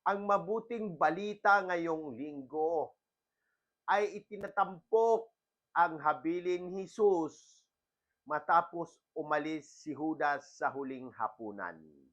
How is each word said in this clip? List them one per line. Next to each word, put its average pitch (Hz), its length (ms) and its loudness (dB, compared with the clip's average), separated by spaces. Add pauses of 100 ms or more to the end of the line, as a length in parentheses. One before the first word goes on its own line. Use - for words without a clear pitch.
Ang 202 240 -2
mabuting 202 720 -2
balita 202 640 2
ngayong 165 560 -4
linggo 147 800 -4 (880)
ay 202 320 0
itinatampok 208 1120 0 (480)
ang 160 240 2
habilin 175 720 0
ni 190 160 -8
Jesus 190 720 0 (640)
matapos 165 720 0 (160)
umalis 151 560 -2
si - 240 -12
Judas 147 640 -2
sa 139 160 0
huling 131 400 -8
hapunan. 101 640 -6 (360)